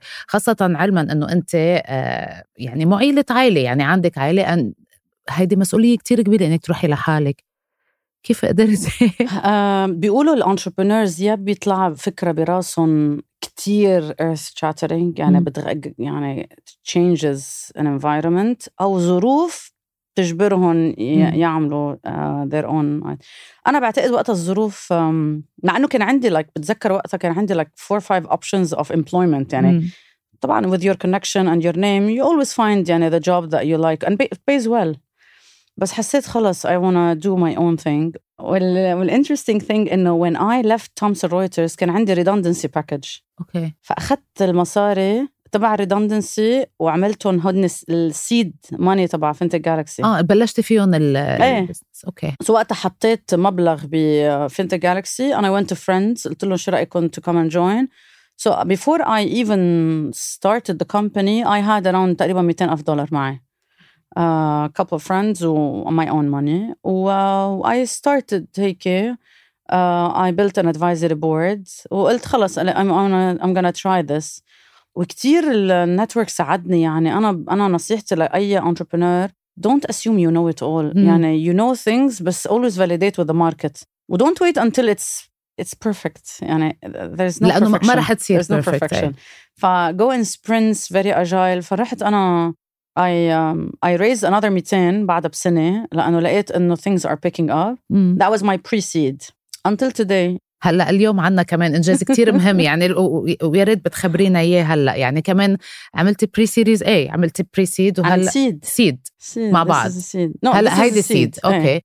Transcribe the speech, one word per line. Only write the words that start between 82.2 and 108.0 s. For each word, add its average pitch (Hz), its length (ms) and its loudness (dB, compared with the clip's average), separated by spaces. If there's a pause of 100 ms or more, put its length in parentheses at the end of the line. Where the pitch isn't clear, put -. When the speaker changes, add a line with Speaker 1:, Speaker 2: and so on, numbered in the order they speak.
Speaker 2:
بس 175 260 -4
always 226 280 0
validate 185 460 0
with 156 40 0
the 160 100 0
market. 165 460 -2 (260)
و 180 80 -4
don't 294 280 2
wait 302 180 2
until 233 320 2
it's, - 340 -10 (340)
it's - 260 -8
perfect. - 540 -10
يعني، 156 440 -2
there's 175 520 -6
no - 80 2
Speaker 1:
لأنه 202 220 4
ما، 208 100 2
ما - 0 -
Speaker 2:
perfection. 247 180 4
Speaker 1:
رح 240 160 0
تصير 185 300 0
Speaker 2:
There's 165 40 -4
no 151 180 0
Speaker 1:
perfect، 170 100 0
Speaker 2:
perfection. 151 200 -2
Speaker 1:
إيه. - 180 0 (420)
Speaker 2:
ف - 120 -2 (300)
go 247 200 2
in 233 120 0
sprints, 220 680 -2
very 190 300 2
agile. 185 340 2
فرحت 196 420 -4
أنا، 180 520 2 (440)
I, 175 40 2
um, 165 680 0 (160)
I 175 120 2
raised 208 320 2
another 208 160 2
ميتين 190 600 0
بعدها 170 220 0
بسنة، 175 640 0
لأنه 165 280 2
لقيت 175 300 0
إنه 175 260 2
things 185 240 -2
are - 160 -2 (100)
picking 170 220 -2
up. 196 300 -2 (120)
Speaker 1:
مم. 185 320 2
Speaker 2:
That 208 160 2
was 202 40 -4
my 196 140 2
pre-seed 165 720 -4 (380)
until 226 220 0 (120)
today. 180 360 0 (240)
Speaker 1:
هلأ 180 280 4
اليوم 196 300 2
عنا 180 220 2
كمان 165 320 0
إنجاز 175 300 2
كتير 233 280 4
Speaker 2:
<laughs> 202 60 4
Speaker 1:
مهم، 190 220 4
يعني، 160 260 2
ال-، 185 120 0
و-، 165 280 0 (160)
و-، 165 60 0
ويا 190 160 4
ريت 214 200 0
بتخبرينا 180 560 0
إياه 170 220 4
هلأ. 151 320 2
يعني، 135 280 0
كمان 196 340 2 (380)
عملتي 202 320 2
pre 214 200 0
series 220 340 2
A، 160 320 2
عملتي 170 300 -2
pre 190 220 0
seed - 160 -4
Speaker 2:
عملت 190 180 2
Speaker 1:
وهلأ 185 320 2